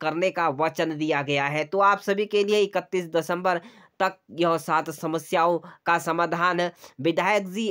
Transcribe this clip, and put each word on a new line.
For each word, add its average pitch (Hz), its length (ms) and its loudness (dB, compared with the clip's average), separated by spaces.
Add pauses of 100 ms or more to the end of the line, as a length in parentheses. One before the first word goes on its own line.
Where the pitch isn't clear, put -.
करने 160 300 0
का 170 200 -2
वचन 160 480 -2
दिया 151 240 0
गया 139 240 0
है। 151 180 -2
तो 190 180 -2
आप 196 180 4
सभी 202 260 -2
के 202 180 2
लिए 208 180 2
इकतीस 185 440 -2
दिसंबर 175 540 0 (400)
तक 190 160 0 (160)
यह 165 260 2
सात 156 320 0
समस्याओं 165 680 0 (280)
का 170 120 2
समाधान 170 640 0 (400)
विधायक 180 480 0
जी 208 220 -4